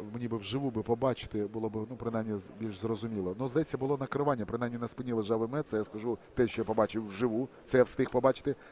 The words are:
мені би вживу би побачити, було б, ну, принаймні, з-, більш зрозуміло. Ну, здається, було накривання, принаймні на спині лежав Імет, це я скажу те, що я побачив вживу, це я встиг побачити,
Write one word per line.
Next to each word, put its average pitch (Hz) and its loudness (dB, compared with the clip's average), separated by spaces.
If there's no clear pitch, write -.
мені 120 -4
би 113 -2
вживу 120 -2
би 110 0
побачити, 117 0
було 110 -4
б, 107 -4
ну, 123 -10
принаймні, 113 -2
з-, 95 -10
більш 107 -6
зрозуміло. 104 -2
Ну, 131 -2
здається, 143 0
було 135 0
накривання, 135 0
принаймні 120 -2
на 120 -4
спині 127 -6
лежав 113 2
Імет, 147 -4
це 110 0
я 107 2
скажу 110 -4
те, 123 4
що 113 -2
я 104 0
побачив 107 2
вживу, 113 0
це - 4
я 123 10
встиг - 0
побачити, 131 4